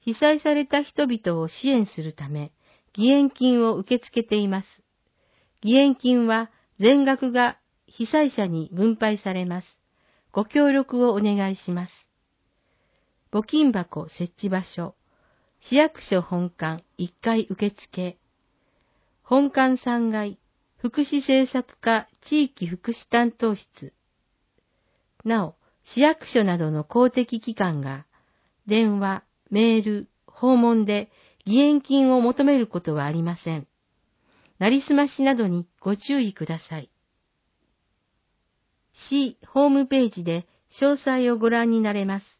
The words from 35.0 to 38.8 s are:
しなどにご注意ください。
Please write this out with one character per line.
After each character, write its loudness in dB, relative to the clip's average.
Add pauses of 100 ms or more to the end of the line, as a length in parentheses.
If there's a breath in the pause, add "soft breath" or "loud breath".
し -6
な 2
ど 0
に -2 (140)
ご -2
注 -4
意 -4
く -8
だ -8
さ -14
い。 -20 (2250)